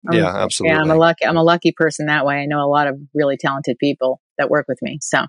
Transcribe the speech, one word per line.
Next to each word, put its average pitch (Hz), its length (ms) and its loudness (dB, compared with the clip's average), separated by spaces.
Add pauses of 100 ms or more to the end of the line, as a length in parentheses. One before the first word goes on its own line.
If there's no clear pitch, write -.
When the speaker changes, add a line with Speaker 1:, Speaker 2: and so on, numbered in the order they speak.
Speaker 1:
I'm, 165 60 -2
Speaker 2:
Yeah, - 80 4
Speaker 1:
yeah, 90 80 0
I'm 92 60 -6
a 101 80 -4
Speaker 2:
absolutely. 156 540 0
Speaker 1:
lucky, 165 280 2
I'm 165 120 0
a 165 60 2
lucky 170 320 2
person 156 300 -2
that 147 200 0
way. 139 100 0
I 143 100 -4
know 147 180 -2
a 143 60 0
lot 143 180 2
of 135 80 -4 (180)
really 143 240 0
talented 139 420 -4
people 131 420 -2 (160)
that 170 120 -2
work 147 200 0
with 127 120 -4
me. 135 200 -8
So. 131 280 0